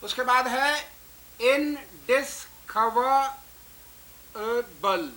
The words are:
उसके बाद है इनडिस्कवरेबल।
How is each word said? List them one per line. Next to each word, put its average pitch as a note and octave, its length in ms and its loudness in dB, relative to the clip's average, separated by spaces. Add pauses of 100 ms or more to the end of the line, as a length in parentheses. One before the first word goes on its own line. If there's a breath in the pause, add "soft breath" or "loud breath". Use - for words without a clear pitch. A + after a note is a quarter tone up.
उसके A3+ 200 -4
बाद B3+ 240 4
है C#4 440 0 (480)
इनडिस्कवरेबल। A#3 3750 -2